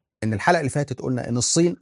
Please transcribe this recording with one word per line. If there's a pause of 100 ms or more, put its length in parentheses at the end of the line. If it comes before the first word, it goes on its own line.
(240)
إن
الحلقة
اللي
فاتت
قلنا
إن
الصين